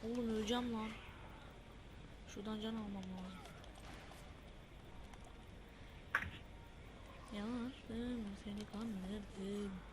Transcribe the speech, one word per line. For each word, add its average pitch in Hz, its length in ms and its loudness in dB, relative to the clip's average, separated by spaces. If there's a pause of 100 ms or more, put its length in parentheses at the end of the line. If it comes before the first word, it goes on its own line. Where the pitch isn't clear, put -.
(120)
Oğlum 240 240 6
öleceğim 233 380 6
lan. 220 160 4 (1400)
Şuradan 214 280 2
can 220 140 4
almam 202 280 0
lazım. 185 360 -2 (4000)
Yanıldım, 233 920 2 (180)
seni 208 160 0 (120)
kandırdım. 202 1000 2 (220)